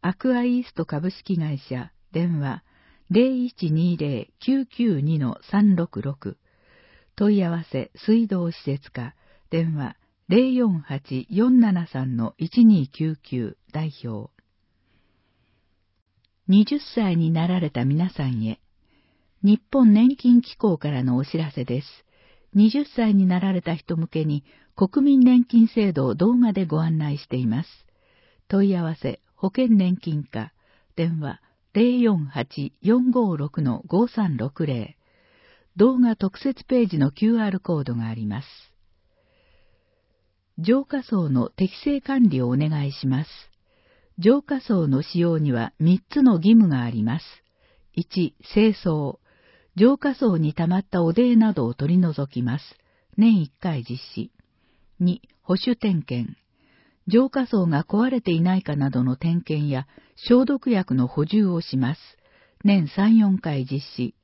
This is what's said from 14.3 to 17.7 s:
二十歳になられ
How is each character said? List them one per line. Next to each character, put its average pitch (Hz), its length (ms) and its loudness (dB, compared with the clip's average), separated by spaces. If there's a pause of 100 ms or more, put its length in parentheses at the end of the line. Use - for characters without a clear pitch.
二 202 180 6
十 285 140 -4 (140)
歳 196 220 0
に 165 140 0
な 165 160 0
ら 180 140 -2
れ 151 100 -4